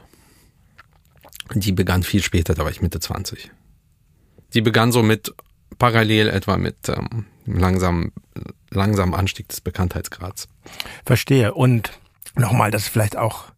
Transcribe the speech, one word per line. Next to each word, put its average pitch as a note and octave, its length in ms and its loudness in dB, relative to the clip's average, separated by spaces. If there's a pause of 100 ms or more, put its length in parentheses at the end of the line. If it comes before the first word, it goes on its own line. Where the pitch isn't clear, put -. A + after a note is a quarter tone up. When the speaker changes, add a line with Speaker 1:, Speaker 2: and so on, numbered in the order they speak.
(1500)
Speaker 1:
die G2+ 180 0
begann F2+ 300 0
viel F#2+ 200 0
später, F2 320 0
da D#2 100 -4
war D2+ 60 -4
ich - 120 -8
Mitte E2+ 180 -2
zwanzig. - 500 -10 (1040)
Die A#2 60 4
begann A2+ 320 4
so A#2+ 100 4
mit G#2+ 320 2 (440)
parallel A2 500 4
etwa F#2+ 280 0
mit, F2+ 320 -4
ähm, - 380 -4 (200)
langsam, F#2 640 0 (580)
langsamem F#2+ 440 2
Anstieg F#2+ 340 -4
des - 120 -12
Bekanntheitsgrads. - 840 -6 (580)
Speaker 2:
Verstehe. A#2+ 500 2
Und B2 380 2 (440)
nochmal, A2 340 2
das G#2+ 140 -2
ist - 40 -6
vielleicht G#2+ 280 0
auch - 280 -4 (140)